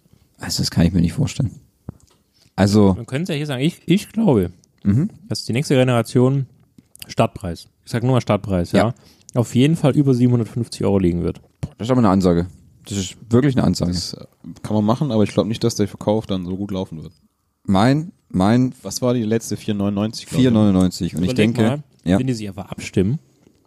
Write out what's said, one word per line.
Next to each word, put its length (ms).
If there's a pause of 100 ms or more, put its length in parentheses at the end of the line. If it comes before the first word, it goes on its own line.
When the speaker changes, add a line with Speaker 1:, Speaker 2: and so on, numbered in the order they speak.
(400)
Speaker 1:
Also 220
das 100
kann 140
ich 80
mir 80
nicht 120
vorstellen. 380 (1040)
Also 380
Speaker 2:
Man 140
könnte 260
ja 40
hier 100
sagen, 160
ich, 240
ich 220
glaube, 420 (320)
Speaker 1:
Mhm. 260 (200)
Speaker 2:
dass 160
die 80
nächste 220
Generation 720 (600)
Startpreis, 600 (180)
ich 60
sag 120
nur 100
mal 80
Startpreis, 500
ja, 160
Speaker 1:
Ja. 60 (420)
Speaker 2:
auf 180
jeden 220
Fall 200
über 200
siebenhundertfünfzig 680
Euro 120
liegen 260
wird. 160 (220)
Speaker 1:
Boah, 160
das 100
ist 40
aber 80
eine 100
Ansage. 380 (400)
Das 100
ist 180 (140)
wirklich 260
eine 100
Ansage. 260
Speaker 3:
Das, 240
äh, 100 (380)
kann 120
man 100
machen, 260
aber 120
ich 80
glaub 140
nicht, 180
dass 120
der 120
Verkauf 380
dann 200
so 120
gut 140
laufen 320
wird. 100 (500)
Speaker 1:
Mein, 480 (180)
mein 520
Speaker 3:
Was 220
war 100
die 80
letzte? 340
Vier 200
neunundneunzig, 500
glaub 140
ich. 20
Speaker 1:
vier 100
neunundneunzig. 640
Und 80
ich 100
Speaker 2:
Überleg 220
Speaker 1:
denke, 60
Speaker 2:
mal, 220 (200)
Speaker 1:
ja. 140
Speaker 2:
wenn 80
die 80
sich 140
einfach 240
abstimmen, 480 (480)